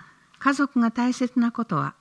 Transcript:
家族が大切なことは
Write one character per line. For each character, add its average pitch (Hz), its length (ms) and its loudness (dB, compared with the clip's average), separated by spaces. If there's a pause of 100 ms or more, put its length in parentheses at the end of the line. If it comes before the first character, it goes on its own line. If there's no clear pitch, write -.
(400)
家 277 140 2
族 262 260 0
が 233 100 2
大 247 220 0
切 254 260 -2
な 233 140 2
こ 233 120 -4
と 165 120 -4
は 143 240 -4